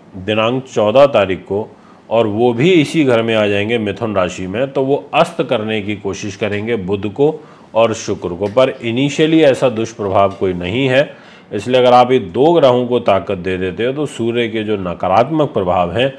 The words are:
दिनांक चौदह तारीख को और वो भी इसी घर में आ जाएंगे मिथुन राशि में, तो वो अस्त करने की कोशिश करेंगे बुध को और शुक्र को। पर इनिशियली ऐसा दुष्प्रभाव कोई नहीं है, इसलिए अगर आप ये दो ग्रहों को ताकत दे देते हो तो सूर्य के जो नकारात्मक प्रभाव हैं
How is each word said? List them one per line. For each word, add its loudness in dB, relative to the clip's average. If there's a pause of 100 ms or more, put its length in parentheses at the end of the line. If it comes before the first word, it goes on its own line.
(180)
दिनांक -2
चौदह 4
तारीख 0
को -6 (340)
और 2
वो 0
भी 2
इसी 2
घर 2
में 0
आ 2
जाएंगे -2
मिथुन -4
राशि -4
में, -4
तो -2
वो -2
अस्त 0
करने -2
की -6
कोशिश -8
करेंगे -4
बुध -6
को 0 (320)
और 2
शुक्र -6
को। -4
पर 2
इनिशियली 0
ऐसा 4
दुष्प्रभाव 0
कोई -2
नहीं -2
है, 0 (380)
इसलिए 0
अगर 6
आप 6
ये 4
दो 2
ग्रहों 4
को 0
ताकत 0
दे -4
देते -4
हो -2
तो -4
सूर्य -4
के -4
जो -2
नकारात्मक 0
प्रभाव 0
हैं -2